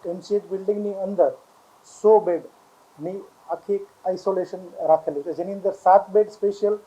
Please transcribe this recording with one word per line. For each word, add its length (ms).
એમ 140
સી 160
એચ 80
બિલ્ડિંગની 500
અંદર 440
સો 180
બેડની 1000
આખી 380
આઇસોલેશન 540
રાખેલું 480
છે, 100
જેની 200
અંદર 180
સાત 380
બેડ 200
સ્પેશિયલ 580